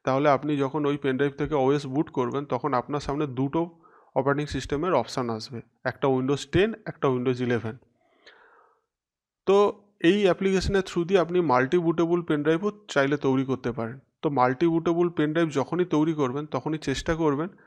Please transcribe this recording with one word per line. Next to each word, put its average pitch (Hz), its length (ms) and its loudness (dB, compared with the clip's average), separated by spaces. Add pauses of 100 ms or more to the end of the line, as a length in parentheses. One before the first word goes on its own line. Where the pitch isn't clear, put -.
তাহলে 135 240 2
আপনি 143 280 2
যখন 139 300 -2
ওই 143 100 0
পেন 135 200 -2
ড্রাইভ 139 220 0
থেকে 147 160 -4
ওএস 143 320 2
বুট 143 240 -2
করবেন, 127 340 -4
তখন 135 300 -2
আপনার 139 260 -2
সামনে 143 260 -4
দুটো 135 540 -4 (360)
অপারেটিং 143 300 0
সিস্টেমের 147 480 -4
অপশন 123 360 -2
আসবে, 113 300 -8 (240)
একটা 131 240 -2
Windows 131 340 0 (100)
টেন, 208 220 2 (120)
একটা 151 220 -2
Windows 127 340 0
ইলেভেন। 117 340 -2 (1700)
তো 196 100 6 (440)
এই 196 240 4
অ্যাপ্লিকেশনের 190 580 2
through 175 220 -4
দিয়ে 185 160 2
আপনি 175 200 0
মাল্টি 135 380 2
বুটেবল 170 440 0
পেন 156 200 0
ড্রাইভও 165 300 0 (160)
চাইলে 139 280 2
তৈরি 135 280 2
করতে 127 280 -4
পারেন। 117 260 -8 (240)
তো 156 80 0
মাল্টি 131 360 2
বুটেবল 170 420 0
পেন 156 240 -2
ড্রাইভ 165 180 0
যখনই 143 340 0
তৈরি 156 300 2
করবেন, 143 320 -2
তখনই 151 320 -4
চেষ্টা 147 360 -4
করবেন 160 340 0 (180)